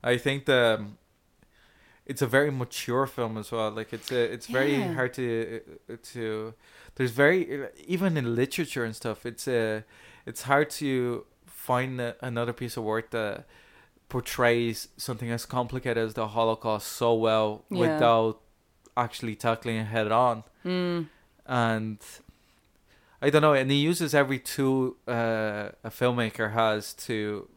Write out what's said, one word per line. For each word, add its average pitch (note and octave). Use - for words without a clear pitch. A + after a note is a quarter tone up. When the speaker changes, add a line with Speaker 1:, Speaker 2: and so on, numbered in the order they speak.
Speaker 1:
I B2
think C3+
the, A#2+
um, G#2
it's C3+
a C3
very C3+
mature B2+
film A2+
as G#2+
well. A2
Like, G#2+
it's, -
uh, C3
it's A#2+
very C3+
Speaker 2:
Yeah. F3+
Speaker 1:
hard B2+
to, A2+
uh, A#2
to, A2
there's B2+
very, C#3+
even F3
in A#2+
literature C3+
and A2
stuff, -
it's, A#2
uh, A2
it's -
hard C#3+
to B2
find B2+
a, A#2+
another A#2+
piece A#2+
of A#2+
work A2
that A2
portrays A#2+
something A#2+
as A#2
complicated B2+
as A2
the A2+
Holocaust A2
so A#2
well A2
Speaker 2:
Yeah. F#3
Speaker 1:
without A2+
actually A2+
tackling A2+
it A2
head G#2+
on. A#2
Speaker 2:
Mm. F3
Speaker 1:
And A2
I C#3
don't D3+
know, D3+
and C3+
he C#3+
uses D#3
every C3+
tool, C3
uh, A2
a A2
filmmaker A#2
has A2
to G#2